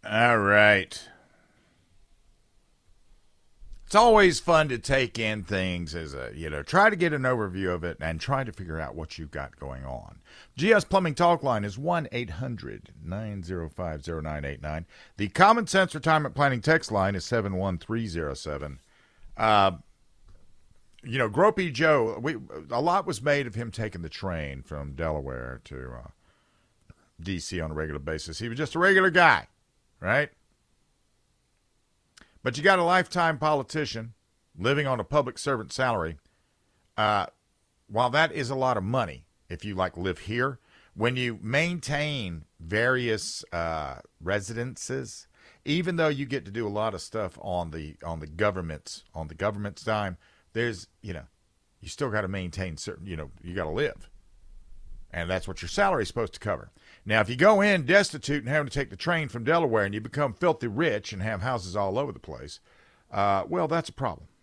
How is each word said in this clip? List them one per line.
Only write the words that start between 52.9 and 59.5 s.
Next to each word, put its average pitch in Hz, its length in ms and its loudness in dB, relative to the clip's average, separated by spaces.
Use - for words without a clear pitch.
you 90 100 -8
know, 73 140 -10
you 87 140 -12
gotta 82 160 -4
live. 123 400 -4
And 85 140 -4
that's 92 180 -2
what 92 140 -10
your 87 80 -10
salary 190 340 2
is 95 60 -4
supposed 113 240 -4
to - 80 -18
cover. 85 300 -6
Now, 110 160 4
if 101 80 2
you 123 80 -4
go 196 240 8
in 196 240 4
destitute 147 600 0
and 117 40 -6
having 147 200 0
to - 40 -12
take 139 160 -2
the 98 80 -14
train 160 320 -2
from 120 160 -8
Delaware 127 400 4